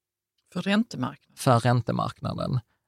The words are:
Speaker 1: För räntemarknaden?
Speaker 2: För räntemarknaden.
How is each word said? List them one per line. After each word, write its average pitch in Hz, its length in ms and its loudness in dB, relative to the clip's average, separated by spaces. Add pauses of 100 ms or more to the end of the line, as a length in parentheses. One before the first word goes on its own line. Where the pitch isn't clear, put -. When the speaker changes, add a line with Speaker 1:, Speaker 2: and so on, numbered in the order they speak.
(520)
Speaker 1:
För 180 100 -6
räntemarknaden? 196 720 -2
Speaker 2:
För 120 240 4
räntemarknaden. 123 1000 -2 (280)